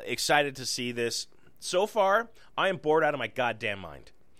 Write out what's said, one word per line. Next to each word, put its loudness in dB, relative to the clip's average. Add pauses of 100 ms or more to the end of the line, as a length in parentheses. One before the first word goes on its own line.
excited 0
to -12
see -4
this. -4 (340)
So 0
far, 2 (260)
I 2
am -2
bored 4
out 2
of -6
my -2
goddamn -2
mind. -14 (280)